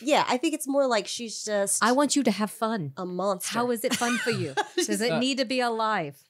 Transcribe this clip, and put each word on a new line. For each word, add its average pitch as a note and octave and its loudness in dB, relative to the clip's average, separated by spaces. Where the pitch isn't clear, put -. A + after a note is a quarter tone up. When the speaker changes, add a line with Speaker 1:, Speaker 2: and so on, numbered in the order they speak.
Speaker 1:
yeah, A#3 4
I B3 2
think D#4 0
it's D4 -6
more C4+ 2
like G#3+ 0
she's - -8
just G3+ 0
Speaker 2:
I A#3 4
want C#4 4
you C4+ 4
to A#3 4
have G3 -2
fun. G#3 -4
Speaker 1:
a F#3 -6
monster. F3+ -2
Speaker 2:
How B3 0
is A3+ -2
it B3 0
fun A#3+ 0
for B3 -2
you? F3 -4
Speaker 1:
<laughs> - -14
Speaker 2:
Does G#3+ 0
it A#3+ 0
Speaker 3:
Uh, E3 0
Speaker 2:
need C4 0
to C4+ 0
be B3+ 0
alive? A3 -2